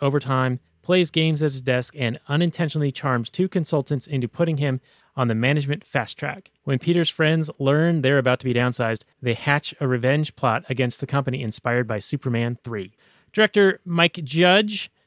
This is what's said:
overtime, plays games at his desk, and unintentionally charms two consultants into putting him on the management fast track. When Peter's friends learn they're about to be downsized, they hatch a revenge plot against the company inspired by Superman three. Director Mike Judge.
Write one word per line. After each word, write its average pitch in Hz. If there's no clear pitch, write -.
overtime, 131
plays 180
games 160
at 151
his 131
desk, 123
and 123
unintentionally 151
charms 123
two 185
consultants 151
into 131
putting 165
him 135
on 127
the 113
management 139
fast -
track. 143
When 135
Peter's 170
friends 156
learn 151
they're 139
about 127
to -
be 123
downsized, 120
they 120
hatch 143
a 143
revenge 127
plot 117
against 127
the 135
company 131
inspired 120
by 107
Superman 120
three. 101
Director 202
Mike 170
Judge. 180